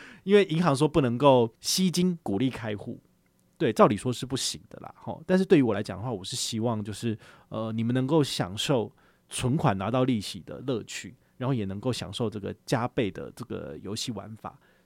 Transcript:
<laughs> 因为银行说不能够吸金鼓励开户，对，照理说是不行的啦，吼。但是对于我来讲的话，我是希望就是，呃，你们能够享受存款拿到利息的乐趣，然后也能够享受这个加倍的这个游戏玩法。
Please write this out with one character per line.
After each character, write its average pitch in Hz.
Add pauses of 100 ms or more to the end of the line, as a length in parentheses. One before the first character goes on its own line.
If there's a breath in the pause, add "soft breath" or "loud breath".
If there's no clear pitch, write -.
<laughs> -
因 196
为 202
银 160
行 160
说 139
不 156
能 120
够 123
吸 185
金 180
鼓 98
励 131
开 113
户， 104 (560)
对， 123
照 202
理 110
说 123
是 -
不 131
行 -
的 -
啦， -
吼。 -
但 185
是 190
对 185
于 -
我 113
来 98
讲 95
的 95
话， 131
我 98
是 117
希 -
望 113
就 104
是， 110 (320 loud breath)
呃， 110
你 113
们 117
能 131
够 151
享 104
受 120 (380 soft breath)
存 127
款 101
拿 98
到 127
利 120
息 -
的 80
乐 123
趣， - (180)
然 127
后 135
也 110
能 98
够 123
享 98
受 113
这 104
个 98 (100)
加 123
倍 107
的 69
这 -
个 78
游 98
戏 120
玩 101
法。 - (280 soft breath)